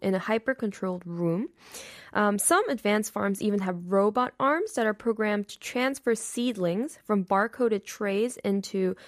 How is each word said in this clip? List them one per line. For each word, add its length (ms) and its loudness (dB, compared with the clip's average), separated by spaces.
in 100 2
a 60 0
hyper-controlled 880 -4
room. 400 0
Um, 260 2
some 300 2
advanced 480 0
farms 240 0
even 240 0
have 240 -4
robot 480 2
arms 400 0
that 80 2
are 120 2
programmed 520 0
to 100 -16
transfer 560 0
seedlings 920 -2
from 160 2
barcoded 640 2
trays 560 -2
into 640 0